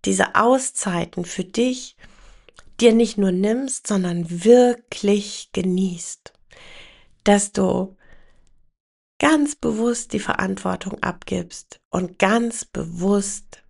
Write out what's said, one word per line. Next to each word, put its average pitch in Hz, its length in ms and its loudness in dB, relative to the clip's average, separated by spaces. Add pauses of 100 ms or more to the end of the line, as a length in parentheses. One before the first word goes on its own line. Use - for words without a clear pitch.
diese 190 300 2
Auszeiten 196 880 0
für - 180 -8
dich 254 520 -4 (840)
dir 226 140 8
nicht 220 240 2
nur 190 140 2
nimmst, 220 560 -2
sondern 175 560 -4
wirklich 240 1080 4
genießt. 180 840 -4 (920)
Dass 202 280 4
du 190 460 -2 (1200)
ganz 294 360 2
bewusst 233 580 -4
die 214 60 -2
Verantwortung 190 840 -6
abgibst - 760 -8 (100)
und 180 300 -6
ganz 233 460 -2
bewusst 190 1040 -6